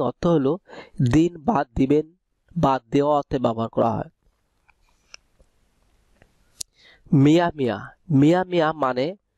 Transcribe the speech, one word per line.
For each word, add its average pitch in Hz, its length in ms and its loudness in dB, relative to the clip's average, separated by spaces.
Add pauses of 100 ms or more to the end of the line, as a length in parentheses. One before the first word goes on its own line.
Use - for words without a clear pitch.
অর্থ - 140 -10 (120)
হলো 143 180 2 (640)
দিন 170 180 2 (140)
বা 160 120 0 (200)
দিবেন 143 280 0 (560)
বা 135 100 2 (200)
দেওয়া 143 280 2
অর্থে 139 240 -6
ব্যবহার 113 320 -4
করা 117 200 0
হয়। 160 140 -10 (3250)
মিয়া 170 240 4 (100)
মিয়া, 113 200 -4 (420)
মিয়া 165 200 4 (100)
মিয়া 165 180 0 (160)
মানে 127 220 -2 (320)